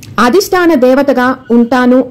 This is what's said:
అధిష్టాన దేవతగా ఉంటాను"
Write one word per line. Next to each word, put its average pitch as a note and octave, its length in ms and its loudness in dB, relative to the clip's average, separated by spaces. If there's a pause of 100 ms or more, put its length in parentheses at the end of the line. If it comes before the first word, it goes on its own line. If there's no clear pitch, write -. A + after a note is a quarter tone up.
(200)
అధిష్టాన E4+ 540 0
దేవతగా B3+ 640 0 (160)
ఉంటాను" B3 600 0